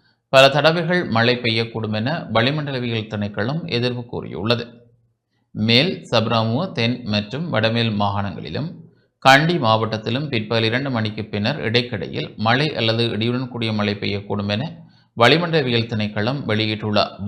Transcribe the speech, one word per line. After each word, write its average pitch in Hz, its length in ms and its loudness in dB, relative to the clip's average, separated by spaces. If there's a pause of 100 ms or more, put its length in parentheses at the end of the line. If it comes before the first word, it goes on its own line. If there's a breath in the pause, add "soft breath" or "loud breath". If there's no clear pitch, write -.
(320 soft breath)
பல 135 120 10 (100)
தடவைகள் 165 480 2 (140)
மழை 117 200 4
பெய்யக்கூடும் 113 640 -2
என 123 160 -2 (200)
வளிமண்டலவியல் 123 760 -2
திணைக்களம் 104 500 -4 (160)
எதிர்வு 120 360 -2
கூறியுள்ளது. 113 520 -2 (920)
மேல் 117 380 4 (180)
சப்ரமுவ, 113 520 2 (100)
தென் 120 240 -2 (180)
மற்றும் 127 360 -4
வடமேல் 113 420 0 (100)
மாகாணங்களிலும் 101 680 -4 (540 soft breath)
கண்டி 151 320 6 (100)
மாவட்டத்திலும் 110 640 0
பிற்பகல் 113 400 0
இரண்டு 135 260 -2
மணிக்கு 107 300 -4
பின்னர் 113 400 -4
இடைக்கிடையில் 117 640 -2 (160)
மழை 131 220 2 (120)
அல்லது 113 240 0 (100)
இடியுடன் 123 380 -2
கூடிய 113 200 -4
மழை 104 240 0
பெய்யக்கூடும் 101 580 -4
என 151 180 -4 (440 loud breath)
வளிமண்டலவியல் 127 720 4
திணைக்களம் 107 480 -2 (120)
வெளியிட்டுள்ள 107 500 0 (280)